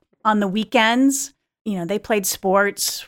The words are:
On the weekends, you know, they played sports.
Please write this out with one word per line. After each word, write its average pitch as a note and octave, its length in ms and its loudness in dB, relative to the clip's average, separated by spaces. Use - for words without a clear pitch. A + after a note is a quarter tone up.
On G#3+ 140 2
the G3+ 80 0
weekends, A#3 880 0
you G#3 120 -4
know, E3+ 80 -4
they G3+ 140 -4
played G#3 260 -2
sports. - 840 0